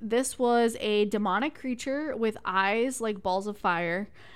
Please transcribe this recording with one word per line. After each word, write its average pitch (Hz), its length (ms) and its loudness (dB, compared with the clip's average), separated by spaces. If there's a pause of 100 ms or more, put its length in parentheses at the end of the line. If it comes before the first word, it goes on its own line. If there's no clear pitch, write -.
this 226 380 -2
was 233 400 4
a 208 260 2
demonic 208 480 0
creature 269 600 -6
with 220 300 -2
eyes 208 560 2
like 214 200 -4
balls 190 260 0
of 208 100 -6
fire 175 520 0 (260)